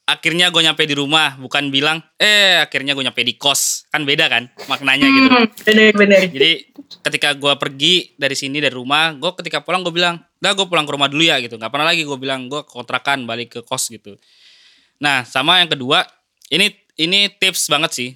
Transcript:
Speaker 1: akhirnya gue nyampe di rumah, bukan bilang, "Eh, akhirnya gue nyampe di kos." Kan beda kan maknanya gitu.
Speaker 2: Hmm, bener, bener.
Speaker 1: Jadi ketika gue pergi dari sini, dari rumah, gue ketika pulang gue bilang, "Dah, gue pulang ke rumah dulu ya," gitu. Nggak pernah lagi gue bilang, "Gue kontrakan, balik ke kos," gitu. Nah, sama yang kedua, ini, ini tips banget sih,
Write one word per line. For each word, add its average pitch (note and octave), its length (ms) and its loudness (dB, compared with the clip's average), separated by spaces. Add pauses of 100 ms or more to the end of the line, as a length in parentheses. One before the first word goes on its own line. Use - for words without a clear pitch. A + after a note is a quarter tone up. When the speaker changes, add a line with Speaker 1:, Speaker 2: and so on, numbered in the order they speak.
Speaker 1:
akhirnya E3 420 0
gue E3 160 2
nyampe D#3 240 0
di C#3+ 80 -2
rumah, C#3+ 400 0
bukan C#3 320 -4
bilang, D3 320 0 (160)
"Eh, G3+ 420 4
akhirnya C#3+ 380 -2
gue C3+ 80 -4
nyampe B2 160 -4
di A#2+ 160 -2
kos." - 540 -2
Kan D3+ 180 -2
beda D3 240 2
kan A#2+ 160 0 (180)
maknanya C3+ 400 0
gitu. C4+ 220 6
Speaker 2:
Hmm, B3 200 4 (140)
bener, G#3+ 300 4
bener. G3+ 340 6
Speaker 1:
Jadi D#3+ 260 2 (520)
ketika D3 320 -2
gue C#3 180 0
pergi C#3+ 600 -2
dari C#3 180 -2
sini, C#3 300 -6
dari C3 80 0
rumah, C#3 400 0
gue D#3 240 -6
ketika D#3+ 240 -6
pulang F3+ 240 -4
gue E3+ 80 -4
bilang, F3 240 0 (240)
"Dah, G3 160 0
gue G3 80 0
pulang E3 240 -2
ke C#3+ 60 -6
rumah C#3 180 0
dulu D3 100 -2
ya," E3 160 2
gitu. A#2 220 -8
Nggak A2 100 -8
pernah C#3+ 160 -4
lagi E3 220 0
gue C#3 80 -6
bilang, C3 320 -8
"Gue C#3+ 160 -8
kontrakan, B2+ 600 -4
balik A#2 260 -8
ke A#2+ 100 -14
kos," - 300 -8
gitu. G#2 240 -20 (840)
Nah, C#3 240 0
sama D3+ 380 0
yang E3+ 80 2
kedua, D3+ 400 0 (400)
ini, G3 240 0 (240)
ini F#3+ 340 0
tips - 380 -2
banget D#3 240 0
sih, - 240 -8